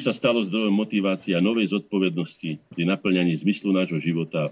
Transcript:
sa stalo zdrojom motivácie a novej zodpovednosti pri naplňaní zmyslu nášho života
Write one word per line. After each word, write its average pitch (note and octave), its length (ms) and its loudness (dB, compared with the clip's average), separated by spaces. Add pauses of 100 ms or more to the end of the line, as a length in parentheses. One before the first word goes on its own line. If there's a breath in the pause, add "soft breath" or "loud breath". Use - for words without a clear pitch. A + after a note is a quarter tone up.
sa - 80 0
stalo A#2 320 0
zdrojom G2+ 320 0
motivácie G2 560 0
a F2 80 2
novej G#2+ 320 2
zodpovednosti F2 880 -2 (160)
pri E2+ 80 -2
naplňaní F2+ 560 2
zmyslu G2+ 320 0
nášho F2 320 0
života D#2+ 480 -2